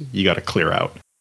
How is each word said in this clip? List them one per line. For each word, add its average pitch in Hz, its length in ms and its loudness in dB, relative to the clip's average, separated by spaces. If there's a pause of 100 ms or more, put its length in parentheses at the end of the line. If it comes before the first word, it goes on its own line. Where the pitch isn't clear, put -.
(120)
you 98 120 0
gotta 87 180 2
clear 85 300 0
out. 90 220 -2 (260)